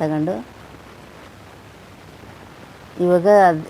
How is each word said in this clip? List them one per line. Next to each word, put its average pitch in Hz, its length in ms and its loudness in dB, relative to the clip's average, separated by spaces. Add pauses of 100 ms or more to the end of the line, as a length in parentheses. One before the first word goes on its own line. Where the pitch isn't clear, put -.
ತಗೊಂಡು. 156 340 -4 (2750)
ಇವಾಗ 180 220 0 (420)